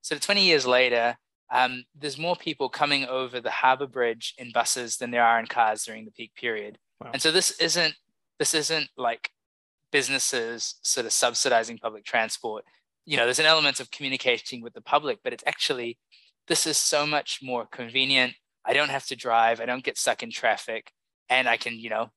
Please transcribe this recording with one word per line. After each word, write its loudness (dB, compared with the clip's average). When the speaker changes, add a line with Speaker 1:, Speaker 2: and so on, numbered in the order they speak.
Speaker 1:
So -4
twenty 2
years 6
later, 4
um, 2
there's -8
more 0
people -4
coming 0
over -4
the -4
harbour 2
bridge -2
in -14
buses 0
than -6
there 4
are 6
in -6
cars 0
during -12
the -18
peak -16
period. -6
Speaker 2:
Wow. -14
Speaker 1:
And -6
so 4
this 2
isn't, 0
this 0
isn't, 0
like, -4
businesses -2
sort -2
of -4
subsidizing 2
public -10
transport. -4
You -2
know, 4
there's 2
an 2
element 4
of -10
communicating -4
with -14
the -18
public, -2
but -6
it's -14
actually, -4
this 2
is 0
so 2
much -2
more -4
convenient. 2
I 0
don't 2
have -4
to -6
drive. 2
I -6
don't -4
get -4
stuck 0
in -12
traffic, -4
and 2
I 2
can, -6
you -12
know -2